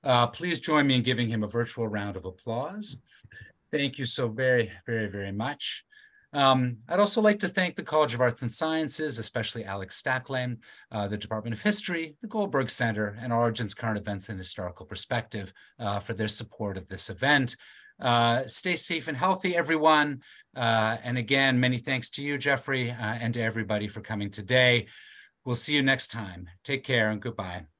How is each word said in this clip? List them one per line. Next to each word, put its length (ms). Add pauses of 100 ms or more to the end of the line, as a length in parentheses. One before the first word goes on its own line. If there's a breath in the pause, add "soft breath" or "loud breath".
Uh, 240
please 320
join 260
me 120
in 40
giving 280
him 140
a 40
virtual 400
round 300
of 80
applause. 720 (720 loud breath)
Thank 260
you 80
so 220
very, 420 (160)
very, 220
very 240
much. 540 (500 soft breath)
Um, 420 (120)
I'd 100
also 220
like 180
to 80
thank 280
the 80
College 320
of 60
Arts 200
and 80
Sciences, 720
especially 460
Alex 360
Stacklin, 560 (340 loud breath)
uh, 160
the 80
Department 380
of 80
History, 600
the 60
Goldberg 440
Center, 500
and 100
Origins 440
Current 240
Events 300
and 100
Historical 480
Perspective, 680 (240 soft breath)
uh, 220
for 160
their 120
support 480
of 120
this 240
event. 440 (440 loud breath)
Uh, 480
stay 280
safe 320
and 80
healthy, 400
everyone. 680 (320 loud breath)
Uh, 480
and 160
again, 400
many 180
thanks 320
to 140
you, 160
Jeffrey, 500
uh, 60
and 400
to 60
everybody 460
for 140
coming 300
today. 560 (580 loud breath)
We'll 80
see 220
you 80
next 240
time. 420 (140)
Take 200
care 280
and 100
goodbye. 580